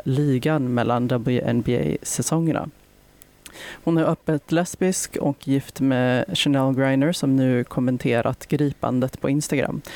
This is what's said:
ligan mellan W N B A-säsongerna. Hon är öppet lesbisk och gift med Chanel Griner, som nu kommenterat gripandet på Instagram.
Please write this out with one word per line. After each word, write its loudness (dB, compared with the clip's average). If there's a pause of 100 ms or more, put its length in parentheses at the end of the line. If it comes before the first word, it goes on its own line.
ligan 0
mellan 2
W 0
N 0
B 0
A-säsongerna. -2 (1120)
Hon 2
är 4
öppet -2
lesbisk 0
och -2
gift -2
med 2
Chanel 2
Griner, 2
som 0
nu 4
kommenterat -2
gripandet -2
på 0
Instagram. 0 (140)